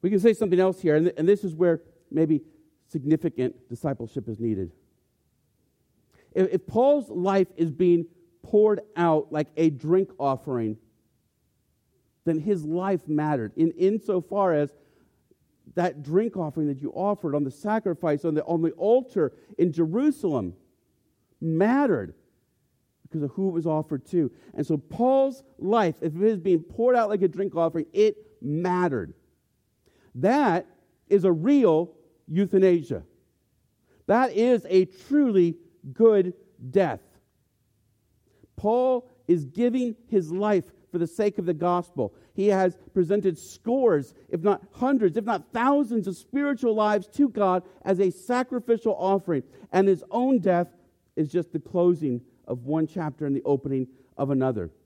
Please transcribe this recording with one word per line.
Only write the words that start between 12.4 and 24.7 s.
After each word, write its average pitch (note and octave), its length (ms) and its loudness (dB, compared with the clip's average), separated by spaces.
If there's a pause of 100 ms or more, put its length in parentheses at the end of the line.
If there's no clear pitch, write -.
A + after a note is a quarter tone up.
his F3 240 -2
life F3+ 420 -4
mattered D3+ 480 -2
in, E3 180 0
insofar F#3+ 800 0
as D3 180 0 (1000)
that E3+ 280 -4
drink F#3+ 360 -2
offering D#3 300 -4
that C#3 120 -6
you C#3+ 120 -8
offered F#3 420 -4
on D3 100 0
the C3+ 60 -6
sacrifice F3 720 -4
on E3 80 0
the, D3+ 120 -2
on E3 180 -2
the E3 100 0
altar G#3 640 0 (240)
in F3 140 2
Jerusalem D#3+ 840 -2 (840)
mattered E3+ 760 0 (880)
because D#3 200 -8
of C#3 100 -4
who F#3+ 160 -2
it F3+ 40 -4
was E3 140 -4
offered D#3 400 -4
to. D#3+ 240 0 (240)
And D3 120 -4
so D#3 120 -2